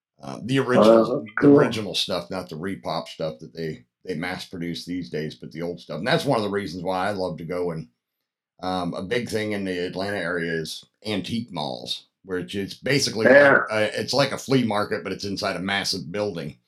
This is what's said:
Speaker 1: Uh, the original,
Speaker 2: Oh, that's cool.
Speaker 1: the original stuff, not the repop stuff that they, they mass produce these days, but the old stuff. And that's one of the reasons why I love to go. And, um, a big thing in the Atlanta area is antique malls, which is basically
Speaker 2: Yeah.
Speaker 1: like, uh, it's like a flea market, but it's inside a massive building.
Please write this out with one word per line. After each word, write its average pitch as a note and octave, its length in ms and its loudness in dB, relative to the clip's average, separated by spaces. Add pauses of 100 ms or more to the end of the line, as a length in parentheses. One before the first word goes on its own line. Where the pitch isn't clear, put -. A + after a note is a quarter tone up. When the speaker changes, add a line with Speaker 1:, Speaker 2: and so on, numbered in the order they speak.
(220)
Speaker 1:
Uh, C2+ 240 -12
the C3 140 2
original, A2+ 440 8
Speaker 2:
Oh, B2 160 0
that's - 200 -12
cool. C#3+ 120 10
Speaker 1:
the C#3+ 60 12
original A2 380 2
stuff, F2+ 340 -4
not F#2 200 -6
the E2 60 -10
repop E2+ 520 -6
stuff D#2+ 320 -8
that D#2+ 140 -18
they, D#2+ 320 -8 (200)
they F#2 100 -6
mass F2+ 300 -6
produce E2+ 400 -8
these F2 240 -6
days, D#2 260 -6
but - 160 -16
the D#2+ 100 -10
old F2 180 -6
stuff. - 180 -10
And F#2 100 -6
that's D3+ 180 0
one C3 120 2
of G#2+ 60 0
the G2+ 60 -2
reasons F#2 340 -4
why F#2 240 -2
I G#2+ 40 -2
love F#2 260 -4
to F2 80 -12
go. F2 260 -4
And, D#2+ 160 -8 (720)
um, F2+ 320 -4
a - 80 -6
big G#2+ 280 -4
thing G#2+ 240 -2
in G2+ 120 -4
the F#2 120 -4 (100)
Atlanta F#2+ 300 -4
area E2+ 360 -4
is D#2+ 320 -6 (200)
antique G#2+ 460 -6
malls, B1+ 540 -8 (180)
which F2+ 320 -6
is G2 200 -6
basically B2+ 500 0
Speaker 2:
Yeah. A#2+ 60 8
Speaker 1:
like, C#3 400 8
uh, G#2+ 220 2
it's A#2+ 200 -4
like B2+ 180 2
a G2 60 -6
flea B2+ 260 2
market, G#2 400 0
but F#2+ 80 -4
it's F#2+ 140 -8
inside G2 300 -2
a E2+ 60 -6
massive F#2+ 500 -2
building. F2 460 -4 (100)